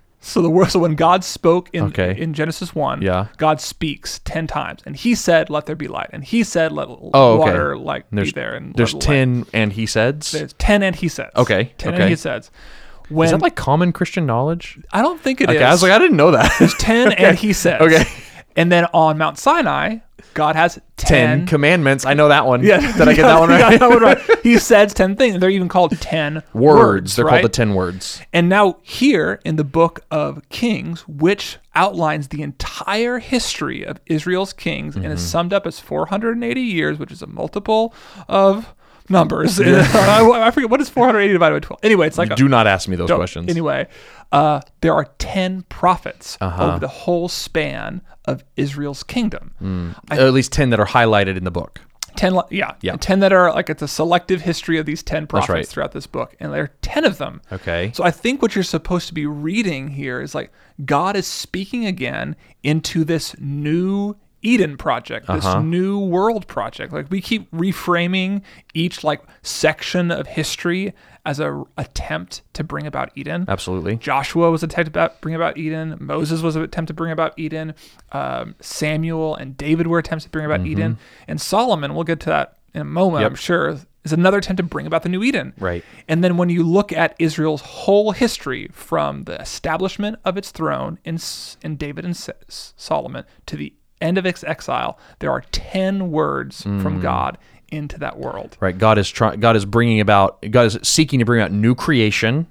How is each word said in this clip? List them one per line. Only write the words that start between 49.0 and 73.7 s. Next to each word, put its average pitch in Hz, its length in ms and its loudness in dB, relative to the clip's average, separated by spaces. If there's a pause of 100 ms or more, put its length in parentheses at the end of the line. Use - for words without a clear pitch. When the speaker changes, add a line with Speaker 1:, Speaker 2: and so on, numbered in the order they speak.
Speaker 1:
kingdom. - 500 -6 (100)
Speaker 2:
Mm. 90 340 -6 (160)
Speaker 1:
I 147 80 0
Speaker 2:
At 131 140 6
least 131 200 0
ten 135 160 2
that 113 100 2
are 104 60 4
highlighted 101 520 2
in 90 60 -6
the 92 80 -4
book. - 300 -10 (340)
Speaker 1:
Ten, 190 200 0
li-, 175 160 0
yeah. - 300 -6
Speaker 2:
Yeah. 156 160 -4
Speaker 1:
Ten 190 240 0
that 190 120 6
are, 180 180 6
like, 170 160 -2
it's 151 140 -8
a 147 60 -8
selective 170 540 -2
history 165 360 -4
of 156 80 -4
these 147 160 -6
ten 160 220 -6
Speaker 2:
That's 147 80 -12
Speaker 1:
prophets - 180 -2
Speaker 2:
right. 85 180 -2
Speaker 1:
throughout 143 260 -8
this 143 120 -10
book, - 340 -10
and 147 140 -10
there 147 100 -4
are 143 80 -10 (120)
ten 302 200 -4
of 214 140 0
them. - 240 -12 (100)
Speaker 2:
Okay. 92 440 -6
Speaker 1:
So - 80 -6
I 175 80 2
think 254 320 -4
what 220 100 -2
you're 190 100 -2
supposed 175 440 -4
to - 80 -16
be 151 100 -6
reading 151 600 -4
here 139 340 -8
is, 143 140 -12
like, - 160 -10 (340)
God 160 300 0
is 190 100 -4
speaking 208 600 -8
again 143 480 -6 (260)
into 156 420 -2
this 156 360 -4
new 175 760 -4 (280)
Eden 196 340 0
project, 120 500 -6
this 90 180 -2
Speaker 2:
Uh-huh. 92 160 2
Speaker 1:
new 180 380 -2
world 196 480 0
project. - 460 -10
Like, 147 160 -8
we 190 120 -4
keep 220 300 -6
reframing 185 920 -2 (320)
each, 170 300 -4
like, 151 180 -4 (200)
section - 680 -4
of 147 160 -6
history 175 640 -6 (300)
as 143 160 -8
a 151 60 -4
r-, 139 200 -8 (120)
attempt - 640 -10 (120)
to - 100 -10
bring 147 240 -10
about 131 280 -8
Eden. 156 320 -6
Speaker 2:
Absolutely. 95 500 -4